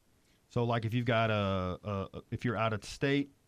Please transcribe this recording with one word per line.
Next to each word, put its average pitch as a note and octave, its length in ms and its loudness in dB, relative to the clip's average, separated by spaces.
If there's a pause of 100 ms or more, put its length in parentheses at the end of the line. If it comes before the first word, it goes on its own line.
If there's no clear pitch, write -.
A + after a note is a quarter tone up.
(500)
So, A#2+ 140 0
like, A#2 200 0
if G#2+ 80 -2
you've A#2+ 140 0
got A2+ 240 4
a, F#2+ 540 0
a, G2 240 -2 (240)
if A2+ 120 -6
you're A#2+ 120 0
out A2 160 0
of G#2 100 -4
state, C#3 480 -2 (180)